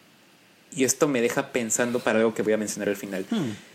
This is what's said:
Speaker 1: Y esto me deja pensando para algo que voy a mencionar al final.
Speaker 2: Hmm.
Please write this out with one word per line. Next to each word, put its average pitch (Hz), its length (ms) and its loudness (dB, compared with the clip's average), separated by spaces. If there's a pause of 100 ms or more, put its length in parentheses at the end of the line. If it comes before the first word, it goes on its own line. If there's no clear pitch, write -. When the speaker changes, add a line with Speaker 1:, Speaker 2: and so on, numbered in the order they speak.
(760)
Speaker 1:
Y 131 80 2
esto 147 240 2
me 127 140 0
deja 120 280 0
pensando 120 500 0
para 110 180 2
algo 113 160 4
que 120 80 -2
voy 107 100 2
a 107 60 2
mencionar 104 320 -2
al 101 60 0
final. 98 340 -6
Speaker 2:
Hmm. 160 220 0 (220)